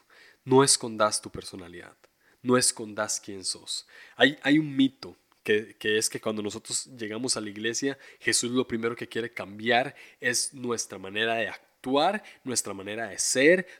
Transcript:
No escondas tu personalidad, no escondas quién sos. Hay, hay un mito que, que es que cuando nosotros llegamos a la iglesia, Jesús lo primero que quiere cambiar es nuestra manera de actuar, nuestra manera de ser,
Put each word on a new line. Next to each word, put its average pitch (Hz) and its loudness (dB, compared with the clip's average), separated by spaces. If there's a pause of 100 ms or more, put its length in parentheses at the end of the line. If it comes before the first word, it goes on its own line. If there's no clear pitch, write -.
(440)
No 131 8
escondas 110 2
tu - -14
personalidad, 87 -16 (440)
no 123 4
escondas 107 -2
quién 95 -12
sos. - -8 (260)
Hay, 135 4
hay 151 4
un 143 -4
mito 135 0 (260)
que, 107 0
que 107 0
es 110 0
que - -6
cuando 107 -4
nosotros 104 -8 (100)
llegamos 117 -4
a 117 -4
la 104 -8
iglesia, 117 -4 (220)
Jesús 120 0
lo 127 0
primero 117 -2
que 117 -12
quiere 117 -8
cambiar 117 0 (240)
es 123 -2
nuestra 120 -6
manera 104 -2
de 110 -2 (300)
actuar, 160 2 (220)
nuestra 113 -4
manera 104 -8
de 90 -10
ser, 165 6 (140)